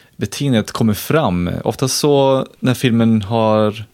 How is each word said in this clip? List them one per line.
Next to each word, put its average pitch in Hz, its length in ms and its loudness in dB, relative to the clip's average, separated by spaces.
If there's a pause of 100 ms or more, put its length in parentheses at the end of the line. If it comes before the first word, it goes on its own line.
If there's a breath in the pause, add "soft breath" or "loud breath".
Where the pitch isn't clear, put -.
(160 loud breath)
beteendet 120 560 -2
kommer 110 220 0
fram. 101 560 0 (140)
Oftast 127 340 -2
så 135 480 2 (140)
när 127 140 0
filmen 113 480 2
har 107 600 0 (100)